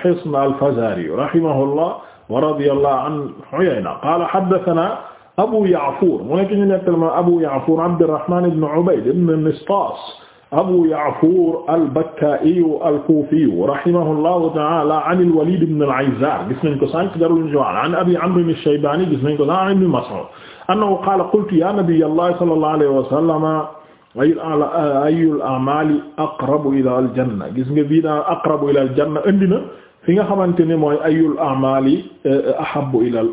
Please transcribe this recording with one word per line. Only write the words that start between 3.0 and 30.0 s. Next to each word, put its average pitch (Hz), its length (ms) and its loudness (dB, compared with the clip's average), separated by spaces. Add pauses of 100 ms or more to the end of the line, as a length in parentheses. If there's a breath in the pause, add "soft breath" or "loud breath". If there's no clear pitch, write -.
an 151 80 -6 (380)
Uyayna. 131 480 -2
Qala, 165 260 0
"Haddathana 185 720 0 (380 loud breath)
Abu 220 280 2
Ya'fur." 151 640 0
Mu 147 80 -2
ne 190 120 0
ki 208 80 -2
ñu 202 100 2
nettali 185 320 0
ma 165 180 0
Abu 175 240 4
Ya'fur, 156 400 0
Abdurrahman 170 680 0
ibn 156 160 0
Ubayd 156 440 0
ibn 170 240 0 (140)
Nistas 180 500 -2 (560 loud breath)
Abu 175 360 2
Ya'fur 160 800 0
al-Bakka'i 156 960 0 (200)
al-Kufi 151 640 0
rahimahullahu 156 1080 0
ta'ala 156 520 0
an 180 120 2
al-Walid 170 440 2
ibn 156 200 0
al-Aizar. 127 680 0
Gis 127 140 -4
nañ 143 160 -2
ko 139 80 0
sànq, 170 300 -4
jarul 165 300 2
ñu 147 100 0
wax. 110 280 0
An 170 100 -2
Abi 180 220 2
Amr 175 220 0 (120)
ash-Shaybani, 151 580 0
gis 127 140 -2
nañ 147 140 0
ko 147 80 0
sànq, 185 220 0
an 196 40 0
Ibn 185 160 2
Mas'ud. 120 400 -4 (400 loud breath)
Annahu 196 360 0
qala, 190 280 0
"Qultu 196 240 2
ya 170 180 2
Nabiy 170 300 2
Allah 175 360 0
sallallahu 156 340 2
alayhi 147 200 2
wa 131 160 2
sallam, 156 340 0 (760 loud breath)
ayyul 151 220 2
a'la-, 151 640 0
ayyul 156 380 2
a'mali 143 580 0 (180)
aqrabu 143 640 -2
ila 127 180 0
al-janna?" 123 560 -2
Gis 127 160 -4
nga 147 140 2
bii 156 180 2
daan 151 240 -2
aqrabu 156 440 -2
ila 139 120 2
al-janna 147 460 -2
indi 196 200 4
na 190 120 2 (460 loud breath)